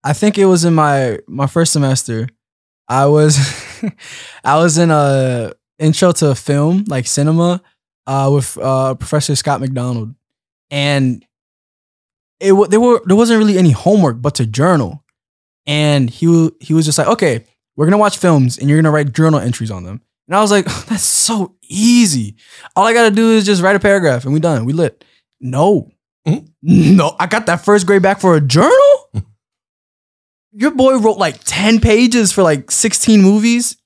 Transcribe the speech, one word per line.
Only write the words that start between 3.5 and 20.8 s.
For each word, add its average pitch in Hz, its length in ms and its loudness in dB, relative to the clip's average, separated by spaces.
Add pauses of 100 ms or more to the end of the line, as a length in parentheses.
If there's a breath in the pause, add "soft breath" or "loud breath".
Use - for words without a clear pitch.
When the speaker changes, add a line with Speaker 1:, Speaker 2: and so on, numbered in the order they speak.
Speaker 1:
<laughs> - 300 -20
I 139 120 0
was 165 220 2
in 170 120 2
a 135 640 -2 (260)
intro 160 340 0
to 143 240 0
film, 156 500 -2
like, 131 200 -6
cinema, 170 540 -2 (460)
uh, 139 260 -2
with, 139 260 -2
uh, 131 360 -2
Professor 151 400 -4
Scott 139 260 -4
McDonald. 123 540 -6 (560)
And 143 520 -2 (1160)
it 196 120 2
wa-, 202 160 4
there 214 120 2
were, 240 260 2
there 185 100 2
wasn't 226 220 2
really 208 200 2
any 170 140 4
homework 143 500 0
but 143 140 -4
to 117 100 -2
journal. 117 580 -2 (640)
And 147 420 0
he 165 200 -4
wa-, 165 220 2 (100)
he - 120 -6
was 156 140 0
just 151 100 -4
like, 151 120 -2
"Okay, 170 360 -2 (320)
we're 151 100 -2
gonna 202 120 2
watch 208 180 0
films 139 400 0
and 143 140 -4
you're 156 80 2
gonna 156 140 2
write 147 200 -2
journal 160 280 0
entries 113 320 -6
on 90 120 -12
them." 95 160 -16 (280)
And 170 80 -6
I 214 40 2
was 208 120 0
like, 196 120 0
<laughs> - 220 -10